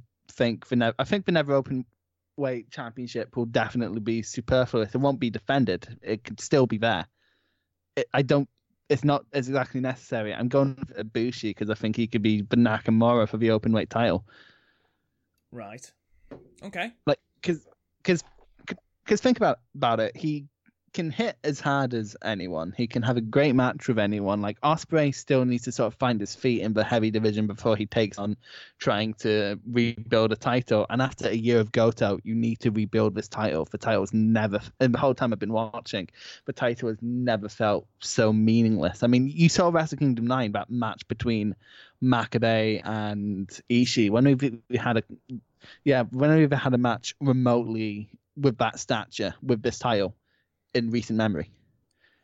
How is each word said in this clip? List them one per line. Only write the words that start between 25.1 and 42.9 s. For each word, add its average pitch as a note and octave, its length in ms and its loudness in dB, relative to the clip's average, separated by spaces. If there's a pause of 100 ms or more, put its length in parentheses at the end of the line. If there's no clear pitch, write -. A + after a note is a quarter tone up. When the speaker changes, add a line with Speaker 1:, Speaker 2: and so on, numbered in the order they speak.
Speaker 1:
still C3 320 0
needs A#2+ 200 -2
to B2+ 60 -6
sort A2+ 220 -2
of - 60 -20
find A#2+ 200 0
his G2+ 160 -6
feet A#2+ 260 0
in G#2+ 120 -2
the G#2+ 100 2
heavy A2 280 2
division G#2+ 340 0
before G#2 320 0
he G#2+ 80 -4
takes A2 320 -2
on G2+ 180 -4 (440)
trying A2 360 0
to G#2+ 440 0 (100)
rebuild A2+ 640 0
a A2+ 40 0
title. A#2+ 540 0
And B2 120 -2
after C3 280 -4
a G#2 60 0
year A#2 240 2
of A2 120 0
Goto, A2+ 520 2
you A2+ 120 -6
need A#2 260 -2
to A#2 100 0
rebuild G#2+ 440 0
this G#2+ 120 -6
title. D#2+ 380 -2
The - 120 -10
title's G2 360 -2
never, A2 460 2 (200)
and B2+ 140 4
the A#2+ 40 0
whole C3+ 160 2
time B2 200 -2
I've G2 60 -6
been G#2+ 140 -4
watching, A2 560 -6 (360)
the C#3 80 -8
title B2 360 -2
has A2 120 -6
never A#2 460 -2
felt G#2 400 0 (120)
so A2 340 2
meaningless. A2 720 2
I A#2+ 40 4
mean, B2 200 4
you D#3+ 220 4
saw F3 200 4
Wrestle D#3+ 300 0
Kingdom A#2+ 260 0
nine, B2 280 0
that G2 160 -6
match A#2 380 -4
between A2 480 -2 (460)
Makabe A2+ 800 2
and G#2 640 -4 (220)